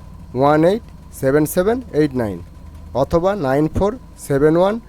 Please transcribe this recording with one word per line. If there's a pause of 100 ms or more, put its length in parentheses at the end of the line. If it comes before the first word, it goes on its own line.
(400)
ওয়ান (100)
এইট (360)
সেভেন (120)
সেভেন (220)
এইট (100)
নাইন (640)
অথবা (160)
নাইন (100)
ফোর (360)
সেভেন
ওয়ান (140)